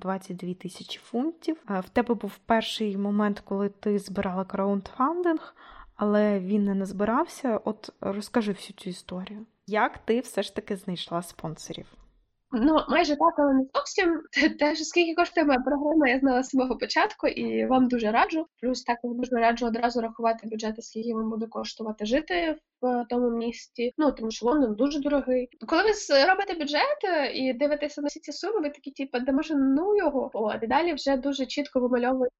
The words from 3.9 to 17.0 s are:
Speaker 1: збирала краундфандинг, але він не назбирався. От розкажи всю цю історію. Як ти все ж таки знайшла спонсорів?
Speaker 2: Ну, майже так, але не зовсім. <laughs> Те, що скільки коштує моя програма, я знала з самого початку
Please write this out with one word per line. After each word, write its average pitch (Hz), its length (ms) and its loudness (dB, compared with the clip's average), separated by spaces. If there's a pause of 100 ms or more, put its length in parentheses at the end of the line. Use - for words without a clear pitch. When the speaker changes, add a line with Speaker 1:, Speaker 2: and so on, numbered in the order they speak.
Speaker 1:
збирала 190 460 -4
краундфандинг, 262 1080 0 (400)
але 208 440 4
він 202 240 0
не 196 120 2
назбирався. 208 920 0
От - 240 -6 (120)
розкажи 208 500 -2
всю - 260 -10
цю - 120 -10
історію. 190 560 -12 (220)
Як 214 300 0
ти 226 220 0
все 226 240 -4
ж - 120 -10
таки 208 200 -6
знайшла 175 460 -6
спонсорів? - 640 -12 (680)
Speaker 2:
Ну, 294 240 6 (100)
майже 311 260 4
так, 330 220 4
але 285 160 4
не 262 200 4
зовсім. 339 480 0 (180)
<laughs> 277 200 2
Те, 294 160 2
що 311 100 -4
скільки 330 300 2
коштує 339 300 2
моя 262 140 4
програма, 294 480 2
я 254 120 4
знала 262 240 2
з - 60 -6
самого 262 280 0
початку - 500 0